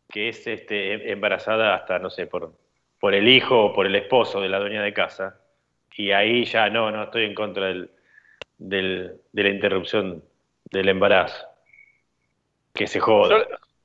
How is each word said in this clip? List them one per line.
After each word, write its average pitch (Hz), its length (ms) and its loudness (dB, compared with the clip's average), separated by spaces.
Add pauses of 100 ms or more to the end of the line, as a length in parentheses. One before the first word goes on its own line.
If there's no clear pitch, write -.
que 107 200 -4
es, - 160 -12
este, 104 480 -6
em-, 110 180 -8
embarazada 104 640 0
hasta, 90 240 -4
no 92 100 -6
sé, 87 180 -10
por, 85 260 -10 (460)
por 98 140 2
el 101 140 4
hijo 127 380 6
o - 80 0
por 95 120 2
el 98 100 0
esposo 104 460 0
de 95 80 -4
la 98 100 -2
dueña 104 240 -4
de 104 100 -4
casa, 95 460 -6 (560)
y 101 160 -4
ahí 113 340 2
ya 110 240 2
no, 110 220 0
no 107 120 -6
estoy 113 220 -2
en 101 100 -8
contra 104 320 -4
del, 90 240 -6 (640)
del, 92 640 -6 (100)
de 101 120 -2
la 101 60 4
interrupción 95 720 -2 (420)
del 95 240 -2
embarazo. 95 580 2 (1300)
Que - 140 -4
se 98 120 -4
joda. 107 480 4 (380)